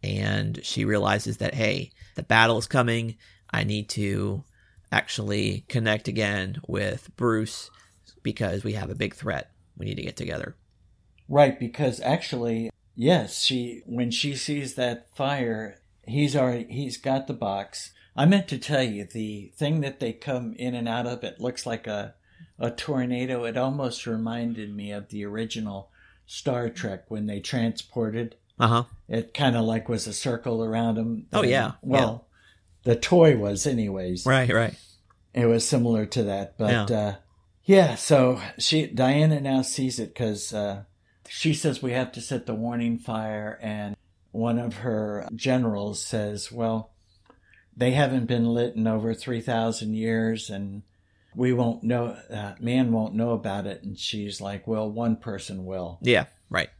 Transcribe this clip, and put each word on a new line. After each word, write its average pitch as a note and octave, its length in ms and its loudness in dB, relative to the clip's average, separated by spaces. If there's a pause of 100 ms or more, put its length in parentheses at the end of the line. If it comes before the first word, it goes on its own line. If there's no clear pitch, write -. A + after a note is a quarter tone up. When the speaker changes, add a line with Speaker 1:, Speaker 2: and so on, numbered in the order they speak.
Speaker 1:
and G2+ 600 -2
she - 220 -4
realizes G#2 540 0
that, - 160 -2
hey, A2 360 -2 (260)
the - 60 -6
battle A2+ 360 6
is A#2 80 -4
coming. A#2 500 0 (340)
I G#2+ 140 0
need G#2+ 260 -2
to G2+ 540 -2 (480)
actually G#2 760 -2
connect A2 400 0
again G2+ 600 -2
with G2+ 480 -4
Bruce A2+ 540 -2 (520)
because G2+ 420 -4
we G#2+ 100 -4
have G2 160 -6
a G2 40 -8
big - 200 -4
threat. F2 360 -6 (260)
We G2 100 -8
need G2+ 100 -6
to - 60 -8
get - 140 -10
together. - 400 -8 (720)
Speaker 2:
Right, C#3 300 6
because B2+ 420 -2
actually, A#2+ 680 -2 (240)
yes, B2+ 480 2
she, A#2+ 440 -2
when A#2+ 240 -2
she C#3 260 -2
sees C#3 380 -4
that A#2+ 420 -2
fire, A#2 640 -2 (260)
he's C#3 300 2
already, B2 360 2
he's C3 240 -6
got C3+ 300 -2
the C#3 60 -6
box. G2 600 -6 (240)
I C3+ 100 6
meant F#3+ 220 6
to C3+ 100 -6
tell C#3 240 0
you, G#2 220 -2
the G#2 520 -8
thing D3+ 240 0
that C#3 200 -4
they A2+ 120 -2
come B2 460 -6
in B2 160 -4
and A#2 140 -4
out A#2+ 180 -2
of, B2 180 -6
it F#2 160 -10
looks B2 260 -6
like A#2 200 -6
a, G#2+ 280 -6 (440)
a A#2 120 -2
tornado. B2+ 760 -2
It A#2 120 -2
almost C3 500 -2
reminded A2+ 680 -4
me G2+ 180 -8
of G#2 160 -10
the G#2 160 -8
original G#2 680 -6 (360)
Star B2 420 -2
Trek G2+ 400 -6
when G#2+ 180 -4
they G2+ 140 -4
transported. A2+ 960 -2 (240)
Speaker 1:
Uh-huh. A#2 240 4 (240)
Speaker 2:
It A2+ 260 -4
kinda, B2+ 280 4
like, A2+ 260 0
was A2+ 180 -2
a G#2+ 60 -8
circle A2+ 500 -2
around A2+ 360 0
'em. A2+ 340 -4
Speaker 1:
Oh, G#3+ 80 4
Speaker 2:
And, B2+ 100 4
Speaker 1:
yeah. B2 220 2 (100)
Speaker 2:
well, B2 460 0 (560)
Speaker 1:
Yeah. A#2+ 100 4
Speaker 2:
the - 60 -2
toy E3 360 8
was G2+ 300 0
anyways. F#2+ 580 0
Speaker 1:
Right, B2+ 280 4
right. A2+ 220 4 (580)
Speaker 2:
It A#2+ 140 4
was A#2 200 6
similar A#2 400 4
to - 180 0
that, G2 320 -2
but, A2 340 2
Speaker 1:
Yeah. A#2 60 2
Speaker 2:
uh, G#2 180 0 (500)
yeah, F3 320 8
so B2+ 440 6 (180)
she, D3+ 280 2
Diana C#3+ 540 4
now C3+ 220 2
sees C3 360 -2
it A2 160 -6
'cause, G#2+ 400 -2
uh, G2+ 300 -4 (440)
she - 240 0
says, D3+ 300 0
"We B2+ 100 -2
have B2 200 -2
to A#2+ 80 -12
set A#2+ 260 -4
the A2+ 80 -4
warning A#2 440 -2
fire," G#2+ 640 -6
and G#2 360 -6 (340)
one A#2 300 0
of B2+ 160 -6
her G#2+ 580 -4
generals A2+ 720 0
says, G#2 480 -4
"Well, A2+ 400 -2 (840)
they B2 160 4
haven't C3 340 2
been A#2 180 2 (100)
lit A#2+ 220 0
in A2 100 0
over A2 280 0
three A#2 260 -4
thousand A2+ 540 -2
years, A2+ 560 0
and G2+ 320 -8 (520)
we B2+ 200 2
won't A#2 280 0
know, A#2+ 340 0 (140)
uh, G#2 300 -8
man A#2+ 320 2
won't A2 220 0
know A#2 160 0
about G2+ 360 -2
it." - 160 -8
And G2+ 160 -10
she's G2+ 440 -6
like, G2 260 -8
"Well, G#2+ 200 0
one A2+ 280 0
person F#2+ 480 -10
will." F2+ 380 -8
Speaker 1:
Yeah, G#2+ 240 6 (240)
right. - 180 -2 (120)